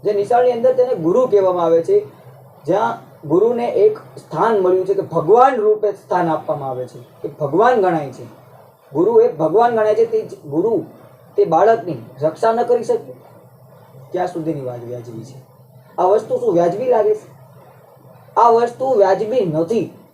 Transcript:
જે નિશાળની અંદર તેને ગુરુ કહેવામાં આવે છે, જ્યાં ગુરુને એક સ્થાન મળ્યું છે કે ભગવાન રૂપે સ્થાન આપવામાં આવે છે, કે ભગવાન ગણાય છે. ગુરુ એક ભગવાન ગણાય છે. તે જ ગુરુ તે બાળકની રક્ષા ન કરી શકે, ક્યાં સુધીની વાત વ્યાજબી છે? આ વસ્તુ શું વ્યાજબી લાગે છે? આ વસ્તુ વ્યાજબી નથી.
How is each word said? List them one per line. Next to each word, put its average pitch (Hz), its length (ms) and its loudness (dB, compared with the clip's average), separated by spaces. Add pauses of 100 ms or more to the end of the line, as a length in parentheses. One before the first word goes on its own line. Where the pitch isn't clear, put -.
જે 202 80 -2
નિશાળની 240 400 0
અંદર 240 200 0
તેને 247 220 0
ગુરુ 208 320 0
કહેવામાં 185 380 2
આવે 165 180 2
છે, 202 240 0 (600)
જ્યાં 220 320 -2 (300)
ગુરુને 233 400 0
એક 214 300 2 (200)
સ્થાન 196 420 -2
મળ્યું 180 260 2
છે 190 80 -2
કે 190 80 -4
ભગવાન 214 540 2
રૂપે 214 360 0
સ્થાન 175 360 -4
આપવામાં 147 420 -4
આવે 127 160 -8
છે, 123 120 -20 (240)
કે - 60 -8
ભગવાન 170 460 0
ગણાય 165 380 -2
છે. 120 120 -18 (680)
ગુરુ 220 280 2
એક 233 160 0
ભગવાન 170 340 2
ગણાય 214 240 0
છે. 226 100 2
તે 220 160 -2
જ 185 140 -12 (120)
ગુરુ 175 380 -2 (520)
તે 202 80 2
બાળકની 180 520 2 (260)
રક્ષા 220 300 0
ન 233 100 0
કરી 240 220 0
શકે, - 280 -4 (1000)
ક્યાં 180 140 -4
સુધીની 160 340 -8
વાત 123 240 -12
વ્યાજબી 117 400 -14
છે? - 140 -20 (600)
આ 175 60 0
વસ્તુ 214 320 0
શું 226 160 -2
વ્યાજબી 175 320 0
લાગે 214 300 2
છે? - 260 -16 (960)
આ 226 140 6
વસ્તુ 240 440 0
વ્યાજબી 208 520 2
નથી. 165 440 -2 (240)